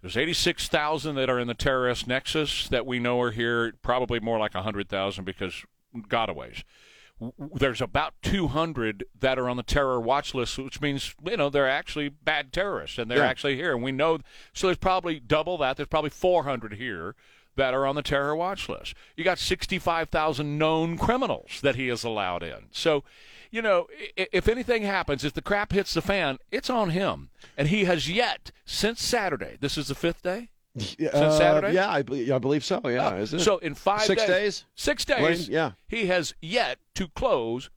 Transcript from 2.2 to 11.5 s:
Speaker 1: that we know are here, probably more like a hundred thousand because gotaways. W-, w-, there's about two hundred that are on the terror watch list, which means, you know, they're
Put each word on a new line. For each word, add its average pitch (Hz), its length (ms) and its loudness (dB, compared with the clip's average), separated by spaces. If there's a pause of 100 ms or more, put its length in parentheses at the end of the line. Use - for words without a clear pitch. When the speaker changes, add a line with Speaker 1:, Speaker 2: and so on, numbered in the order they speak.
Speaker 1:
that 127 180 0
we 123 100 -2
know 123 240 0
are 120 80 2
here, 117 420 0 (120)
probably 120 360 0
more 113 200 -2
like 107 160 -2
a 95 80 -2
hundred 101 260 -4
thousand 98 360 -4
because 92 380 -8 (320)
gotaways. 95 680 -4 (560)
W-, 117 200 -10
w-, 151 200 -8
there's 131 220 2
about 135 400 -2
two 180 260 0
hundred 123 560 -2 (160)
that 131 180 2
are 127 120 -2
on 123 80 -2
the 123 60 -6
terror 131 380 2
watch 131 320 0
list, 123 240 -2
which 135 240 -8
means, 143 320 -4 (100)
you 196 140 -4
know, 143 120 2
they're 139 200 4